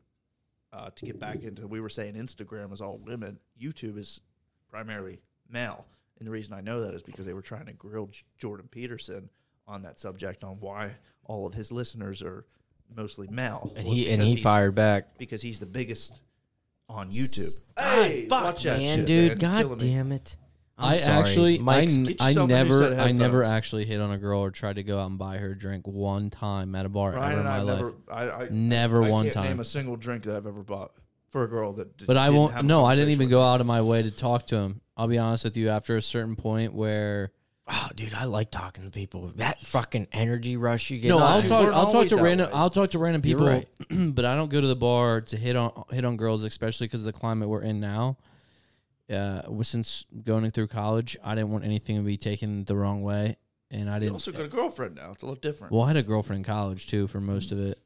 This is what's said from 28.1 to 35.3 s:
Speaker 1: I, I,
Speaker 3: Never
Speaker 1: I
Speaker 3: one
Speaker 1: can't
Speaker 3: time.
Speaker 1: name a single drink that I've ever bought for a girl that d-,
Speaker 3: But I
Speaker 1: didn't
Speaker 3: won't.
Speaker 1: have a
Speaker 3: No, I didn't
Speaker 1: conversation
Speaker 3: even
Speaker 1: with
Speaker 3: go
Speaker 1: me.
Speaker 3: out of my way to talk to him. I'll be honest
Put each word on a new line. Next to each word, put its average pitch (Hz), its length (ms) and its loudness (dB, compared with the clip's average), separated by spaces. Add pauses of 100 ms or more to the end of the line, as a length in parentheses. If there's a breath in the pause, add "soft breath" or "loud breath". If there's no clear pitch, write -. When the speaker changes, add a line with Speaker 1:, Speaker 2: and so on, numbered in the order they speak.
Speaker 1:
I, 117 320 -8
I, 123 60 -10
Speaker 3:
Never 117 560 2
Speaker 1:
I 107 40 2
Speaker 3:
one 107 180 4
Speaker 1:
can't 107 80 -2
Speaker 3:
time. 101 100 0
Speaker 1:
name 92 160 -2
a - 20 -8
single 131 320 -6
drink 117 280 -8
that 107 120 -6
I've 104 100 -8
ever 104 180 -12
bought 98 280 -10 (380)
for 131 160 -2
a - 20 -8
girl 107 260 -4
that 101 220 -12
d-, - 100 -20
Speaker 3:
But 127 120 4
I 135 100 4
Speaker 1:
didn't 147 120 6
Speaker 3:
won't. 147 160 4
Speaker 1:
have 139 100 0
a - 20 4
Speaker 3:
No, 151 160 6
I 123 120 6
didn't 147 100 4
Speaker 1:
conversation 147 80 2
Speaker 3:
even 139 140 4
Speaker 1:
with 123 40 2
Speaker 3:
go 127 80 8
Speaker 1:
me. 127 140 6
Speaker 3:
out 127 80 2
of 120 60 0
my 117 160 2
way 113 200 4
to 110 80 -2
talk 120 360 -2
to 113 100 0
him. 98 240 -4 (160)
I'll 113 100 -2
be 117 100 2
honest 113 280 0